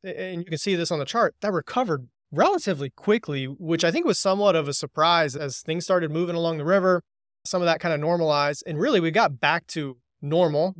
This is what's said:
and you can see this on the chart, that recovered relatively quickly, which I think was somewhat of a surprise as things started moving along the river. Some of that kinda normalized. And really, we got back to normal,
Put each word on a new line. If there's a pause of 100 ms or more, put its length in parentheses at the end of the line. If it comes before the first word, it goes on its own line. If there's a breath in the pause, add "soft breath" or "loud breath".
and
you
can
see
this
on
the
chart,
that
recovered (240)
relatively
quickly,
which
I
think
was
somewhat
of
a
surprise
as
things
started
moving
along
the
river. (400)
Some
of
that
kinda
normalized.
And
really,
we
got
back
to (240)
normal,